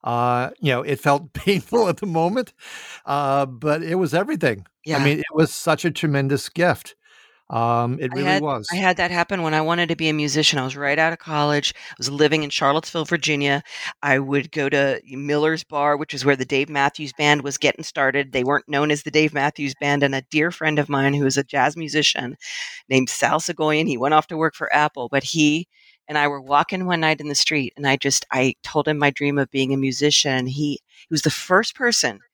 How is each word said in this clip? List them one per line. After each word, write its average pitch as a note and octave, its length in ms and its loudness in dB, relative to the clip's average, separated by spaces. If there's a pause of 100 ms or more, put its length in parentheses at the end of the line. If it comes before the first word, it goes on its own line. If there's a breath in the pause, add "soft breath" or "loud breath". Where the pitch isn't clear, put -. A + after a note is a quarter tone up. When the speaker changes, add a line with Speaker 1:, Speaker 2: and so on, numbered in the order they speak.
Speaker 1:
Uh, B2 560 0
you C#3+ 120 2
know, B2 120 0
it C#3 160 -4
felt C#3+ 340 0
<laughs> - 0 -
painful G3+ 560 0
at D#3 80 -2
the G#3+ 80 -8
moment, F3 480 -2 (540 loud breath)
uh, C#3 400 0
but D3+ 340 -2
it E3 140 -2
was F3+ 180 0
everything. D#3+ 520 0 (200)
Speaker 2:
Yeah. D3+ 120 -2
Speaker 1:
I C#3 60 2
mean, D3 160 2
it D#3 140 -8
was D#3 180 4
such - 320 -2
a E3+ 80 0
tremendous C#3 560 0
gift. - 480 -2 (540 soft breath)
Um, A#2+ 500 0
it B2+ 140 -4
Speaker 2:
I - 20 -8
Speaker 1:
really C#3 140 0
Speaker 2:
had, F#3 140 2
Speaker 1:
was. C3 280 -4
Speaker 2:
I F3 60 -2
had F#3 180 2
that F3 160 -2
happen F3 300 -2
when D#3 120 0
I D#3 60 2
wanted E3 300 0
to E3 80 -2
be D#3+ 100 -2
a D3+ 60 2
musician. D3 440 0
I C3 60 -2
was C3 140 -8
right C#3+ 200 0
out D#3+ 140 2
of E3 80 -8
college. D3 540 0 (160 loud breath)
I - 80 -18
was C3+ 120 -6
living D3 340 2
in C#3+ 60 -6
Charlottesville, D#3 540 0
Virginia. C#3+ 580 0 (400 loud breath)
I C#3 180 2
would C#3 340 -2
go C#3 160 -2
to C#3 400 2
Miller's D3 560 -2
Bar, D3 320 0
which D3+ 160 -8
is B2+ 100 -8
where C#3 140 4
the B2+ 80 -2
Dave C#3 240 0
Matthews C#3+ 420 -2
Band D3 300 4
was C3+ 160 -6
getting - 260 0
started. C3+ 480 0
They B2+ 140 0
weren't C#3+ 240 0
known D3 200 0
as D3 140 -2
the D3+ 80 -8
Dave D#3 220 4
Matthews C#3+ 420 -2
Band. C#3+ 260 0
And C#3 140 2
a C3 60 -2 (100)
dear D#3 180 2
friend D#3 300 -2
of C#3+ 80 0
mine C#3 260 2
who C#3+ 120 2
was C3+ 100 2
a C#3 80 0
jazz C#3+ 320 0
musician C#3+ 640 -2 (500 loud breath)
named C3 220 2
Sal D3 320 0
Segoyan, D#3 440 0
he C#3+ 120 -2
went C3+ 160 2
off D#3 140 4
to D#3+ 100 -8
work D#3 180 0
for - 180 -4
Apple, C#3+ 360 0
but C3+ 140 0
he D3+ 440 0 (400 soft breath)
and D3+ 100 -4
I D3 120 2
were C#3 120 -6
walking D#3+ 440 0
one E3+ 160 0
night D#3 180 2
in D3+ 80 -8
the C#3+ 80 -4
street, C#3+ 400 -2
and C#3+ 100 -8
I C#3 120 2
just, - 340 -2
I C3 320 2
told D3+ 240 -2
him D3+ 100 0
my C#3+ 120 2
dream C#3+ 280 -2
of C3+ 140 -2
being C3+ 220 0
a C#3 40 0
musician. C3+ 540 0
And B2+ 180 -2
he, C#3+ 360 -4
he - 260 -20
was D3+ 120 -2
the D#3 60 2
first - 460 0
person F#3 460 -2 (120)